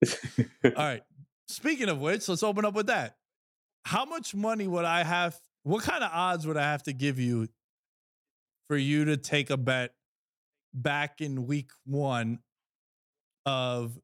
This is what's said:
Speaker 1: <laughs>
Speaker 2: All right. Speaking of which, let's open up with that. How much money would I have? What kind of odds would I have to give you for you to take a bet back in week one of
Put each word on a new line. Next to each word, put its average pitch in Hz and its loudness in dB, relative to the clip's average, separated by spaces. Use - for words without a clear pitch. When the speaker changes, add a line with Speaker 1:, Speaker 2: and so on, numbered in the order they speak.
Speaker 1:
<laughs> - 0
Speaker 2:
All 123 10
right. 131 -2
Speaking 262 -2
of 156 0
which, 180 0
let's 180 0
open 208 0
up 208 0
with 208 0
that. 160 -2
How 214 0
much 302 -8
money 214 0
would 175 0
I 170 4
have? 170 0
What 202 0
kind 330 0
of 180 -2
odds 175 0
would 156 -2
I 147 2
have 147 0
to 147 -6
give 135 -2
you 120 0
for 147 0
you 147 4
to 151 4
take 143 0
a 139 2
bet 127 0
back 147 -2
in 135 -4
week 135 -2
one 127 0
of 123 -2